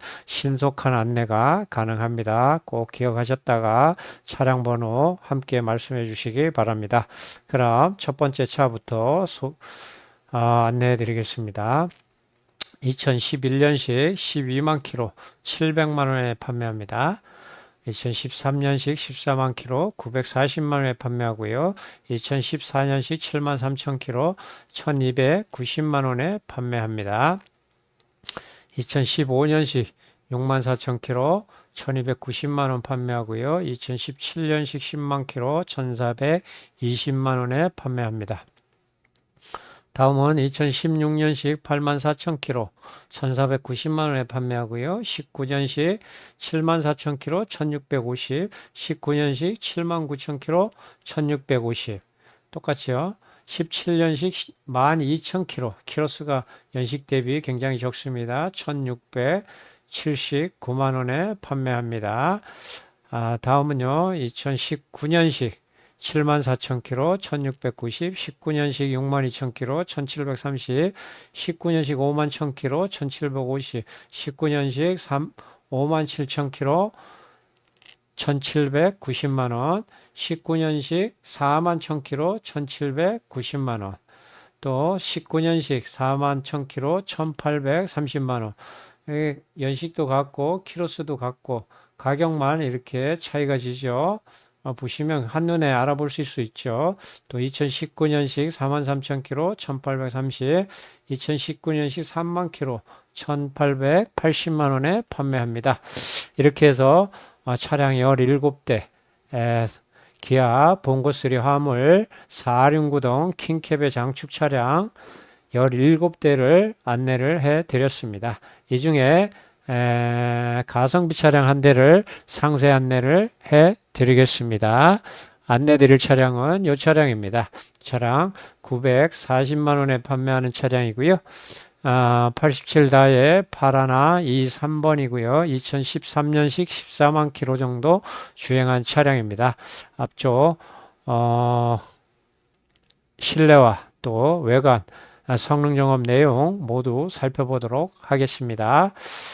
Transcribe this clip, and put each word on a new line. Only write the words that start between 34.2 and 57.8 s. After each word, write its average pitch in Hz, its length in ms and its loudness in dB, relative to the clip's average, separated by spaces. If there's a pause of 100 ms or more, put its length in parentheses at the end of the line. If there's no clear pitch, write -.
년식 151 340 -2
십만 143 460 -6
킬로 143 380 -4
천사백이십만 131 1700 -2
원에 127 380 0
판매합니다. 113 680 -6 (1500)
다음은 139 460 4
이천십육 151 760 0
년식 151 500 0
팔만 147 360 -2
사천 151 420 -2
킬로 120 280 -4 (380)
천사백구십만 135 1000 -2
원에 131 160 -2
판매하고요. 123 760 -6
십구 - 420 -8
년식 143 540 -2 (380)
칠만 165 440 -2
사천 147 360 -4
킬로 170 280 -4
천육백오십, 143 1040 -4 (240)
십구 - 400 -6
년식 147 480 -2
칠만 170 480 -4
구천 143 300 -10
킬로 175 320 0 (340)
천육백오십. 127 960 -2 (500)
똑같이요. 151 640 -4 (300)
십칠 - 520 -4
년식 165 360 0
시-, - 180 -10 (140)
만 139 340 2
이천 160 460 -2
킬로, 120 300 -6 (100)
키로수가 147 580 -4 (320)
연식 127 320 -6
대비 131 320 -2
굉장히 131 400 -4
적습니다. 127 720 -6